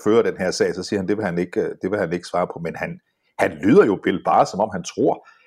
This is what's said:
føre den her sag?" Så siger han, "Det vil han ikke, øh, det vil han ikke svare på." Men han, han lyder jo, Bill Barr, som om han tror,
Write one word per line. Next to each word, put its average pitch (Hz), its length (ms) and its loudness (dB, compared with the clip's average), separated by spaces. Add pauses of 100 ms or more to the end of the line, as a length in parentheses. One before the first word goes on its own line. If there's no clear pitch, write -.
føre 110 180 4
den 92 140 -2
her 90 140 -2
sag?" 90 240 0
Så 90 80 -8
siger 98 180 -2
han, 90 80 -6
"Det 101 80 2
vil - 80 -4
han 87 140 -2
ikke, 90 220 -2
øh, 85 220 -2
det 92 80 -2
vil 104 80 -2
han 87 140 -2
ikke 87 140 -6
svare 87 200 -2
på." - 120 -10
Men 82 180 -8
han, 85 240 -8 (380)
han - 140 2
lyder 165 340 4
jo, 95 160 2
Bill 95 220 -2
Barr, 104 200 4
som 95 160 -6
om 110 120 0
han 87 120 -8
tror, - 440 -2 (180)